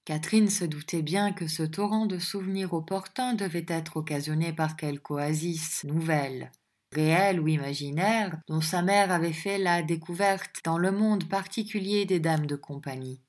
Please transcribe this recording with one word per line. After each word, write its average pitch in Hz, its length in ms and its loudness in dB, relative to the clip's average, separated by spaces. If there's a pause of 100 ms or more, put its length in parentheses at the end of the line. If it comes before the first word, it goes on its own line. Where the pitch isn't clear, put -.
Catherine 190 460 2
se 175 160 0
doutait 156 360 -4
bien 196 300 0
que 175 160 -6
ce 160 160 -2
torrent 208 440 0
de 185 120 -4
souvenirs 190 540 -4
opportuns 190 640 -4
devait 175 340 -2
être 165 260 -4
occasionné 156 560 -2
par 160 240 -2
quelque 143 360 -6
oasis 156 720 -2
nouvelle, 143 680 -2 (440)
réelle 165 480 4
ou 156 80 2
imaginaire, 156 880 0 (100)
dont 156 140 0
sa 175 200 0
mère 196 300 6
avait 165 220 2
fait 196 240 -2
la 175 240 2
découverte 175 840 0
dans 165 140 2
le 185 140 4
monde 202 360 2
particulier 202 800 -2
des 180 160 2
dames 156 240 2
de 143 100 -4
compagnie. 131 720 -10